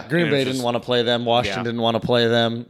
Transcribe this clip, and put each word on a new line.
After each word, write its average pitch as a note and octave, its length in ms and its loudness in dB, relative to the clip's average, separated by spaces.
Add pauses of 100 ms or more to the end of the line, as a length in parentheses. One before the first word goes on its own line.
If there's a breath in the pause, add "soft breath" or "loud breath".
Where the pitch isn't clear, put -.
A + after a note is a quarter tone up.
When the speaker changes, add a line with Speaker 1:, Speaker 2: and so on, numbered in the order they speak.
Speaker 1:
Yeah. - 60 -16
Speaker 2:
Green E3+ 160 0
Speaker 3:
And - 40 0
it - 40 -2
Speaker 2:
Bay C#3+ 60 2
Speaker 3:
was C3+ 80 0
Speaker 2:
didn't B2+ 100 -2
Speaker 3:
just B2+ 80 -4
Speaker 2:
wanna A#2+ 160 -2
play B2 240 0
them. A#2+ 200 0
Washington A2+ 360 0
Speaker 3:
Yeah. - 100 -2
Speaker 2:
didn't A#2 120 -4
wanna A#2 180 0
play A#2+ 260 2
them. A#2 440 0